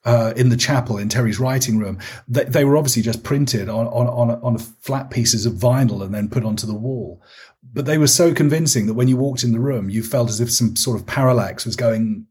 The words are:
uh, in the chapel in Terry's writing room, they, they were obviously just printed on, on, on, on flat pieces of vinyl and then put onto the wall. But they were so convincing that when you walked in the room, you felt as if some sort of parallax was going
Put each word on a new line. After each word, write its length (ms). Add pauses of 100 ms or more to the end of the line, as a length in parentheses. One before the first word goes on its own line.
uh, 320
in 140
the 80
chapel 400
in 120
Terry's 300
writing 380
room, 220 (280)
they, 180
they 200
were 120
obviously 260
just 200
printed 460
on, 180
on, 200
on, 340
on 160
flat 540
pieces 340
of 80
vinyl 500
and 100
then 160
put 140
onto 220
the 80
wall. 480 (520)
But 120
they 140
were 80
so 260
convincing 540
that 80
when 120
you 100
walked 260
in 80
the 80
room, 320
you 100
felt 280
as 120
if 100
some 240
sort 240
of 60
parallax 600
was 100
going 560